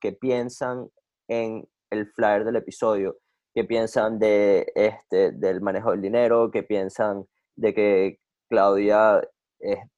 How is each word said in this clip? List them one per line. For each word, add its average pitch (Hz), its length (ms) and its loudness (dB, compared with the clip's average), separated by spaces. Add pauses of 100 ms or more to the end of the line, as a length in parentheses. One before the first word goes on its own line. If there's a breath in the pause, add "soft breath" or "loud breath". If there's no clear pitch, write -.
qué 101 120 -4
piensan 123 760 -6 (400)
en 113 400 -6 (220)
el 104 220 -4
flyer 107 340 0
del 117 100 -2
episodio, 101 640 -2 (360)
qué 113 100 -2
piensan 113 540 -2
de, 104 560 2
este, 98 580 0
del 92 280 -2
manejo 101 300 -2
del 95 100 -2
dinero, 117 500 2
qué 104 120 -4
piensan 98 640 -4 (300)
de 107 180 0
que 98 460 2 (280)
Claudia 104 720 4 (380)
es 101 200 -4 (200)